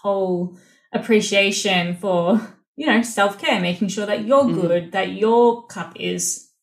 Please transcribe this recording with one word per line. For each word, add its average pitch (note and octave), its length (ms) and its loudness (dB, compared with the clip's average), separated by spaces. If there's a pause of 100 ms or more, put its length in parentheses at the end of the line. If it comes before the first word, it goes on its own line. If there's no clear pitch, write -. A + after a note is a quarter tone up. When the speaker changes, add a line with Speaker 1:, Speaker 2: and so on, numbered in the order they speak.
Speaker 1:
whole F#3 560 -2 (360)
appreciation G3 1040 0
for, F#3 420 2 (380)
you D#4 100 -6
know, A#3 140 2
self-care, G#3 580 0
making F3+ 300 -2
sure G3+ 160 -6
that G#3+ 200 -4
you're C#4 200 4
Speaker 2:
Mm. E3+ 160 0
Speaker 1:
good, E3+ 320 0
that F#3 180 -2
your A3+ 560 2
cup - 320 -12
is F3+ 500 -6 (140)